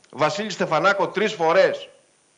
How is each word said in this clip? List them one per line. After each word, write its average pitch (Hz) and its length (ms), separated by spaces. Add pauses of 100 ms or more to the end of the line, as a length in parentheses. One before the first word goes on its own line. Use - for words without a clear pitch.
Βασίλη 151 400
Στεφανάκο 170 580
τρεις 190 260
φορές 165 560 (480)